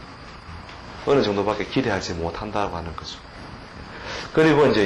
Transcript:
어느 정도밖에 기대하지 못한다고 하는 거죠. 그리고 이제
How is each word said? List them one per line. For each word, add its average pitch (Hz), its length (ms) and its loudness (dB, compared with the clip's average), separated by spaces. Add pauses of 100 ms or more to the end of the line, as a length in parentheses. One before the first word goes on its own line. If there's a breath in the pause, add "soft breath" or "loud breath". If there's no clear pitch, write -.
(1080)
어느 135 160 6
정도밖에 104 440 0
기대하지 101 480 0
못한다고 95 640 -4
하는 82 200 -8
거죠. - 220 -12 (1120 loud breath)
그리고 151 340 8
이제 110 200 6